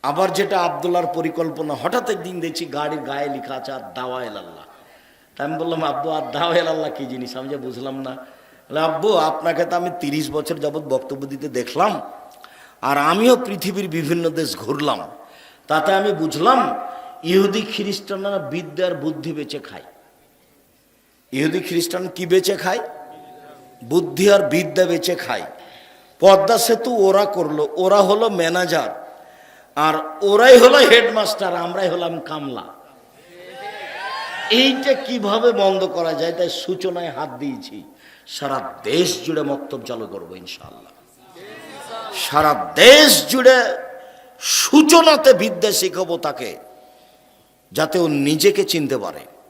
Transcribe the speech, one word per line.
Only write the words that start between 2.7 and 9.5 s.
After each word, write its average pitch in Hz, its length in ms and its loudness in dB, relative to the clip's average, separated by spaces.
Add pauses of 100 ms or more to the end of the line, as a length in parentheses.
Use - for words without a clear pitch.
গায়ে 143 300 -6
লেখা 135 260 -10
আছে, 131 160 -12
"আর 131 220 -14
দাওয়া 127 300 -8
ইলাল্লাহ।" 90 420 -14 (680)
তা 135 80 -8
আমি 156 140 -4
বললাম, 165 260 -4
"আব্বু, 151 260 -4
আর 156 220 -6
দাওয়া 165 260 0
ইলাল্লাহ 160 340 -2
কি 143 140 -10
জিনিস? 123 300 -10
আমি 131 140 -10
যে 143 80 -8
বুঝলাম 131 440 -10
না।" 131 240 -12 (440)
বলে, 143 100 -4
"আব্বু, 160 340 0
আপনাকে 165 520 0